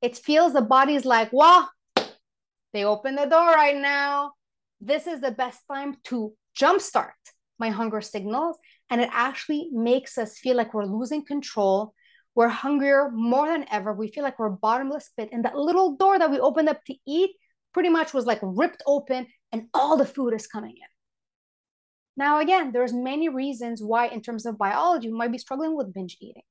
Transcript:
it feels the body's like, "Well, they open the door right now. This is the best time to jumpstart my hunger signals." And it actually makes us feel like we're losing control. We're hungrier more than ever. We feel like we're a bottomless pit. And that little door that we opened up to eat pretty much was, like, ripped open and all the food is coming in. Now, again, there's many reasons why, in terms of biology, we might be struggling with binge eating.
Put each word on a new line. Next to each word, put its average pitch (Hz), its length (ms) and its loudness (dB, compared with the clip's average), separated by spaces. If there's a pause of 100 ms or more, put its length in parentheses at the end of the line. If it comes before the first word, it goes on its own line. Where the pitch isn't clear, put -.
it 240 160 -4
feels 311 340 2
the 277 80 2
body's 262 460 2
like, 226 260 2
"Well, 339 380 8 (1040)
they 208 100 -4
open 214 300 -2
the 285 100 -2
door 320 220 4
right 302 300 6
now. 285 580 -2 (480)
This 277 240 -2
is 320 160 -8
the 262 80 -2
best 240 360 -8
time 277 300 -8 (120)
to 220 280 -6 (220)
jumpstart - 540 2 (460)
my 226 120 -2
hunger 214 320 -4
signals." 220 560 -6 (320)
And 240 100 0
it 240 120 0
actually 277 600 -4
makes 240 460 -2
us 214 200 -6
feel 254 180 0
like 226 180 -2
we're 208 100 -2
losing 240 400 -6
control. 214 680 -2 (400)
We're 233 140 4
hungrier 277 640 2
more 240 360 0
than 320 220 -2
ever. 208 240 -4
We 214 140 -8
feel 285 160 -8
like 269 140 -6
we're 214 140 -2
a 190 160 -10
bottomless 269 480 -2
pit. 214 160 -8
And 233 140 -4
that - 100 -4
little 330 400 2
door 381 220 4
that 320 120 4
we 277 80 0
opened 302 300 2
up 294 160 -4
to 262 100 -14 (120)
eat 359 300 0 (360)
pretty 359 160 0
much 320 240 2
was, 254 140 -2
like, 220 160 0
ripped 196 420 -2
open 277 440 -2 (240)
and 226 200 -10
all 285 240 2
the 277 80 4
food 240 300 -4
is 214 120 -8
coming 220 300 -14
in. - 120 -20 (1300)
Now, 294 200 2
again, 311 340 2
there's 247 220 0
many 269 340 -2
reasons 247 540 -6
why, 226 240 0
in 226 160 -8
terms 226 240 -8
of 226 100 -8
biology, 233 540 0
we 226 80 -6
might 233 140 -2
be 247 40 -6
struggling 302 400 -6
with 214 160 -6
binge 180 260 -10
eating. - 320 -20